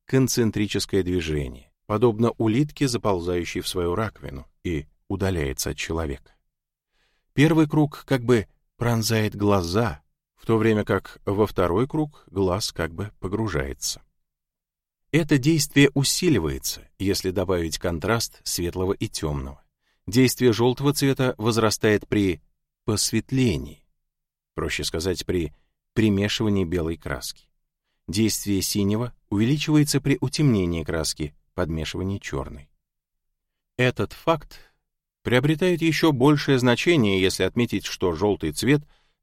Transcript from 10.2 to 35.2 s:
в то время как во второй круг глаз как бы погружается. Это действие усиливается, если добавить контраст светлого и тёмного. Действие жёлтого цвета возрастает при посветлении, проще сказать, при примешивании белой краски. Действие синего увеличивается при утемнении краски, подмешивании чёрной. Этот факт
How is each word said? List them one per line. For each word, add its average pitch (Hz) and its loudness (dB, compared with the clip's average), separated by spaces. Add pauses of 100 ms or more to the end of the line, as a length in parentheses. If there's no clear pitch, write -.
в - -20
то 113 2
время 107 2
как - -2
во 101 2
второй 98 0
круг 151 -6
глаз 95 -2
как 80 -4
бы 98 -8
погружается. 90 -4 (1080)
Это 147 2
действие 143 4
усиливается, 101 0 (100)
если 95 -2
добавить 90 -2
контраст 95 -4
светлого 92 -2
и 113 -4
тёмного. 71 -6 (440)
Действие 123 4
жёлтого 127 0
цвета 135 0
возрастает 110 0
при 98 0 (420)
посветлении, 107 -2 (680)
проще 78 -4
сказать, 85 -4
при 85 -2 (400)
примешивании 101 2
белой 82 -4
краски. - -10 (600)
Действие 101 0
синего 104 -2 (160)
увеличивается 147 2
при - 0
утемнении 98 0
краски, 78 -4 (180)
подмешивании 87 -4
чёрной. - -10 (1080)
Этот 123 0
факт - -4 (480)